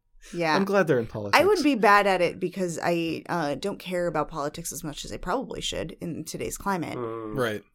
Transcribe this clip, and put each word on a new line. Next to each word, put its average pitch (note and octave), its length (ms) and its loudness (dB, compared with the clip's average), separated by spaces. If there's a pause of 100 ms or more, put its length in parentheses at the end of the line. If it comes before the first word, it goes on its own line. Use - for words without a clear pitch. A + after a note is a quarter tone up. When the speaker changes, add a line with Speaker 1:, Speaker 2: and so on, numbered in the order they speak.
(320)
Speaker 1:
Yeah. E3 240 2
Speaker 2:
I'm F#3+ 80 4
glad G3 220 4
they're C#3+ 120 4
in A2+ 80 0
politics." G#2 320 2
Speaker 1:
I D#4 60 6
would G4 180 4
be C#4+ 120 4
bad G3+ 320 6
at F#3 160 4
it E3+ 180 0
because F3 420 -2
I, E3 460 0
uh, D3+ 280 -2
don't G3 220 -6
care F3 280 -4
about D#3 240 0
politics D#3 420 -6
as E3 100 -10
much D3+ 220 -8
as - 80 -10
I G#2+ 60 -8
probably - 420 -4
should - 400 -6
in E3+ 240 -8
today's - 320 -6
climate. - 400 -4
Speaker 3:
Mm. A2+ 400 -6
Speaker 2:
Right. A2 260 -2 (120)